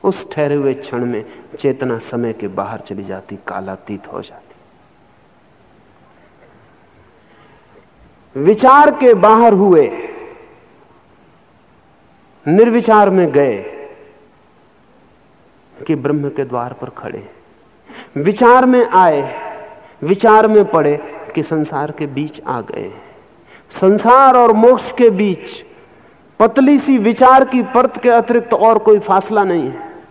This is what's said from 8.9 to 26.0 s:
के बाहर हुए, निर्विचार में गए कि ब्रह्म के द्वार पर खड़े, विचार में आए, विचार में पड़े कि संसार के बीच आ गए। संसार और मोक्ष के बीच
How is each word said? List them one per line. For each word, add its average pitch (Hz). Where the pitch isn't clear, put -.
के 254
बाहर 220
हुए, 180
निर्विचार 220
में 180
गए 135
कि 156
ब्रह्म 143
के 139
द्वार 123
पर -
खड़े, -
विचार 233
में 247
आए, 160
विचार 214
में 214
पड़े 147
कि 156
संसार 151
के 147
बीच 143
आ 123
गए। 98
संसार 226
और 240
मोक्ष 233
के 240
बीच 190